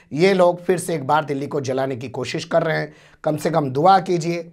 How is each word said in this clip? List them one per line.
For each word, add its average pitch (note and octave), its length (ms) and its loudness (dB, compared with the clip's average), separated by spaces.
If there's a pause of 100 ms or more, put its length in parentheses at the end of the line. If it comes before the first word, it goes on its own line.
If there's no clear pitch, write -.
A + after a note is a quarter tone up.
(120)
ये F#3 220 4
लोग F3 300 4
फिर F3+ 140 2
से E3+ 160 -4
एक C3+ 120 -6
बार D3+ 180 2
दिल्ली C#3 220 -6
को C#3+ 140 -4
जलाने C3 360 -4
की B2 120 -10
कोशिश C3+ 360 -8
कर E3 180 0
रहे D#3 140 -2
हैं, D3+ 180 -6 (300)
कम D3+ 120 0
से E3 140 -2
कम D3+ 200 0
दुआ F3+ 300 6
कीजिए E3+ 520 -4